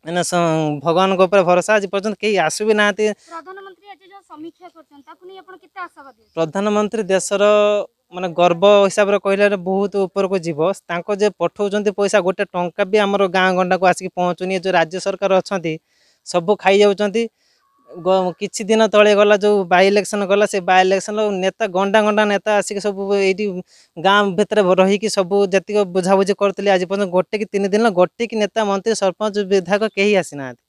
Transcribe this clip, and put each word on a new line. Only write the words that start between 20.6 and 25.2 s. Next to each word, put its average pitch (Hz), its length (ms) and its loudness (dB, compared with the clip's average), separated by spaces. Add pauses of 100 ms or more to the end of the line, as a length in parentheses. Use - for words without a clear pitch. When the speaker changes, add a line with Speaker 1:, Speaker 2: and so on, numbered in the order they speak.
Speaker 1:
ବାଇ 185 260 4
ଇଲେକ୍ସନ୍ର 202 440 -2
ନେତା, 190 360 -2
ଗଣ୍ଡା 196 360 0
ଗଣ୍ଡା 208 220 2
ନେତା 202 320 -2
ଆସିକି 202 240 -2
ସବୁ 196 220 -4 (120)
ଏଇଠି 196 320 0 (500)
ଗାଁ 190 220 2 (180)
ଭିତରେ 208 260 0 (180)
ରହିକି 196 280 2
ସବୁ 190 280 -2 (100)